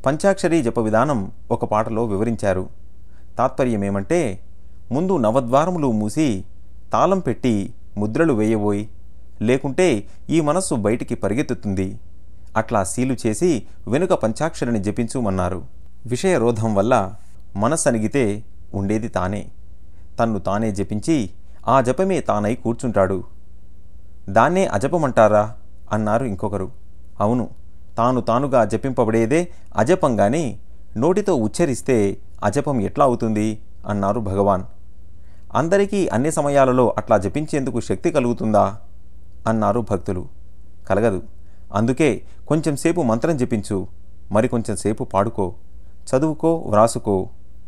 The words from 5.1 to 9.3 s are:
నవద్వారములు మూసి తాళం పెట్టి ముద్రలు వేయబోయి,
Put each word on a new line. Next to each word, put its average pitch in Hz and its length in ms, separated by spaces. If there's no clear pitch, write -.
నవద్వారములు 135 760
మూసి 107 520
తాళం 165 260
పెట్టి 117 560
ముద్రలు 117 360
వేయబోయి, 107 540